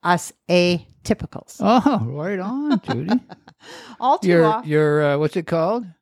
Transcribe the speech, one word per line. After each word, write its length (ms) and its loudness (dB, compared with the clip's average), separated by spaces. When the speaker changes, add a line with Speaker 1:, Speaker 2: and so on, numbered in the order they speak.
Speaker 1:
us 300 -2
atypicals. 1120 -2
Speaker 2:
Oh, 460 2
right 320 -6
on, 420 -4
Judy. 400 -2
Speaker 1:
<laughs> 420 -20
All 180 2
too 100 -2
Speaker 2:
Your, 160 6
Speaker 1:
often. 260 0
Speaker 2:
your, 340 2
uh, 140 2
what's 180 -2
it 100 -4
called? 400 -2